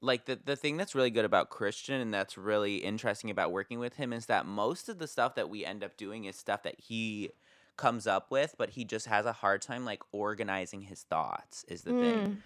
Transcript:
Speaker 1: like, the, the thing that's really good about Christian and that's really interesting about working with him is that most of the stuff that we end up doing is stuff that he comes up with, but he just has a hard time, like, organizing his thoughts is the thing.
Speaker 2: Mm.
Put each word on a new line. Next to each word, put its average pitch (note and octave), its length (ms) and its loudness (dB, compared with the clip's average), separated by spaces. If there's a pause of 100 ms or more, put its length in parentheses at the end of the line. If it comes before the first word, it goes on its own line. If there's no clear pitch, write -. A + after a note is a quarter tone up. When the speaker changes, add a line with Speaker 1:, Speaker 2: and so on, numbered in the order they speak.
Speaker 1:
like, B2 240 4
the, B2+ 120 0
the C#3 200 0
thing D3+ 220 0
that's G3 160 -4
really C3 160 6
good A2 160 4
about F#2 240 6
Christian B2+ 500 -2
and A2+ 120 -2
that's G2 260 -2
really G#2 380 2
interesting G#2+ 540 -2
about F#2 220 2
working G2 260 -4
with A#2+ 180 -6
him B2 180 -4
is A#2 120 -6
that F#2+ 200 4
most G#2 420 -2
of G#3+ 100 -10
the D#3+ 80 -6
stuff B2+ 280 0
that F#2 160 -2
we G2+ 140 -6
end G2 200 -6
up - 140 -12
doing G#2+ 260 -8
is F#2+ 120 -10
stuff - 260 -2
that - 180 -8
he A2 520 -6 (440)
comes A#2 300 2
up G2 240 2
with, C#3 280 0
but A2 120 0
he B2 140 -8
just A2 220 -4
has G#2+ 200 4
a A#2 60 2
hard G2 300 2
time, B2 220 -6
like, G#2+ 180 -6 (100)
organizing G2+ 680 -2
his G2 200 -14
thoughts - 680 -4
is - 140 -10
the - 100 -2
thing. A#3 360 2
Speaker 2:
Mm. G3+ 160 -2